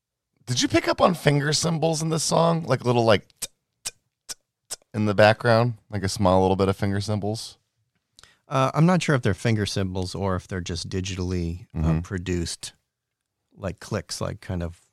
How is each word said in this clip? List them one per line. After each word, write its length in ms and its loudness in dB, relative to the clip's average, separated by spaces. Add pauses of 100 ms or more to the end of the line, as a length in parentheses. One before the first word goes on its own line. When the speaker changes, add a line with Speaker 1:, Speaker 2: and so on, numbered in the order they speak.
(460)
Speaker 1:
did 160 -2
you 60 0
pick 220 0
up 100 -2
on 140 4
finger 400 0
symbols 480 0
in 80 -4
this 140 -2
song? 400 2
Like, 200 -2
little, 220 2
like, 240 4 (100)
t-, 80 -8 (380)
t-, 60 -8 (360)
t-, 80 -12 (360)
t-, 60 -12 (160)
in 120 0
the 100 2
background? 600 4 (140)
Like, 140 -6
a 60 -2
small 320 4
little 160 2
bit 100 2
of 80 0
finger 240 -2
symbols? 580 -6 (920)
Speaker 2:
Uh, 240 0
I'm 120 4
not 160 4
sure 140 2
if 60 0
they're 120 0
finger 320 0
symbols 480 -4
or 220 -2
if 100 -6
they're 140 -8
just 300 -8
digitally, 840 -6
uh, 60 -6
Speaker 1:
Mm-hmm. 220 0
Speaker 2:
produced, 720 -6 (840)
like, 240 -10
clicks, 400 -8
like, 220 -8
kind 200 -8
of. 200 -10 (120)